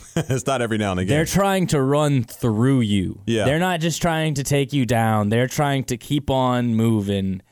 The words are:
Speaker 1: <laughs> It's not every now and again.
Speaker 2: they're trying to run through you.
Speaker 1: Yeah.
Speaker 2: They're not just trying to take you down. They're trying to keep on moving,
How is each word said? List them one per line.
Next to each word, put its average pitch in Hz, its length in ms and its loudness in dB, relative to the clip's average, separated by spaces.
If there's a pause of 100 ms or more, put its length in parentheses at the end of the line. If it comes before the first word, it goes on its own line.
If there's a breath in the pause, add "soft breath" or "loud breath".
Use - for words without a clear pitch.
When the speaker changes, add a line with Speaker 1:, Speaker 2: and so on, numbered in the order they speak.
Speaker 1:
<laughs> - 100 -10
It's 135 320 -4
not 131 140 0
every 110 160 -2
now 104 140 0
and 90 100 0
again. 92 80 -2
Speaker 2:
they're 151 160 0
trying 190 420 0
to 147 140 0
run 143 420 2
through 123 560 0
you. 101 480 0
Speaker 1:
Yeah. 113 160 2
Speaker 2:
They're 143 160 0
not 180 220 -2
just 165 200 -2
trying 160 340 0
to 139 80 -4
take 143 280 -2
you 139 140 0
down. 110 440 2
They're 120 200 0
trying 139 360 -2
to 123 120 -4
keep 143 320 -4
on 123 460 0
moving, 101 680 0 (100)